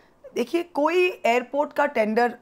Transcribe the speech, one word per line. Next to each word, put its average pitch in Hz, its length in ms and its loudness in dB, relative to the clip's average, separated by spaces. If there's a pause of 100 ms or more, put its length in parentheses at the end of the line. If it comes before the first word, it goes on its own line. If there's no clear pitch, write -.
(340)
देखिए, 330 280 -2
कोई 349 640 0
एयरपोर्ट 254 460 0
का 285 140 0
टेंडर 233 540 0